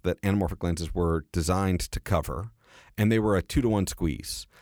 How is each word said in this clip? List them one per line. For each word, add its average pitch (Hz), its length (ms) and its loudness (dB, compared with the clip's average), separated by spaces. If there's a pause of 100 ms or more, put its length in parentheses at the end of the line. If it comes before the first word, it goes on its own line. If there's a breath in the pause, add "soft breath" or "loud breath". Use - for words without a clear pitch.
that 87 180 -2
anamorphic 95 400 0
lenses 85 320 -2
were 82 380 0
designed 90 480 0
to - 180 -6
cover, 82 540 -4 (440 loud breath)
and 107 140 4
they 113 80 4
were 107 180 2
a 87 60 2
two-to-one 110 460 0
squeeze. - 580 -6 (160 soft breath)